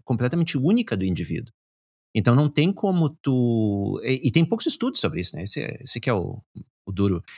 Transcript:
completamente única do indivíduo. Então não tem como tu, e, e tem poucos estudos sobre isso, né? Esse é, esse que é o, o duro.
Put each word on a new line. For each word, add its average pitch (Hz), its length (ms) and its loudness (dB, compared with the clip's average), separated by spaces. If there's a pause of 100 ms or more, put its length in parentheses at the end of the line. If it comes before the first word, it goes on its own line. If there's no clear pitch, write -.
completamente 131 540 0
única 180 400 2
do 95 80 0
indivíduo. 82 480 -4 (600)
Então 120 220 4
não 147 140 4
tem 160 240 2
como 180 360 0
tu, 110 920 0
e, 131 240 0
e 113 40 2
tem 165 120 6
poucos 226 220 0
estudos 262 340 -2
sobre - 220 -2
isso, - 160 -4
né? 85 60 -8
Esse - 180 -4
é, - 200 -8
esse 120 200 -4
que - 80 -2
é 120 40 2
o, 92 240 -4 (480)
o 98 60 -10
duro. 95 320 0 (140)